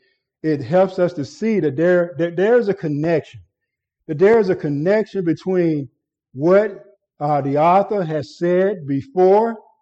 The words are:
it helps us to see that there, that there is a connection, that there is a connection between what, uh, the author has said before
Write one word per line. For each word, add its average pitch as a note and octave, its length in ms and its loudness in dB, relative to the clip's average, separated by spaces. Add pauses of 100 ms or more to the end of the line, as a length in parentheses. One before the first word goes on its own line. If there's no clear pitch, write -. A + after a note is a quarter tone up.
(420)
it D#3 180 -4
helps F#3 380 0
us F3 140 0
to D3 120 -8
see G#3+ 360 -4
that C#3+ 160 -2
there, F3 420 0
that E3+ 180 -4
there G#3+ 220 2
is A3+ 100 0
a G3 60 -2
connection, D3+ 680 -4 (680)
that D#3 100 -6
there A3 220 6
is F#3 100 0
a F3 60 -2
connection F#3 680 -2
between E3 640 -2 (440)
what, F#3 520 0 (360)
uh, D3 200 0
the C#3 180 -2
author G3 440 2
has D3+ 360 -8
said F3+ 500 0
before F#3 680 2 (260)